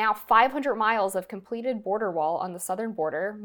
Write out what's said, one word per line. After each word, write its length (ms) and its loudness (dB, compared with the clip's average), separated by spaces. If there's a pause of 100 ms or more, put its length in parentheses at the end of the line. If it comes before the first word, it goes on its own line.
now 100 2
five 380 4
hundred 240 -2
miles 400 2
of 180 -4
completed 500 -6
border 340 0
wall 200 0
on 140 -4
the 160 -10
southern 240 -4
border, 520 -2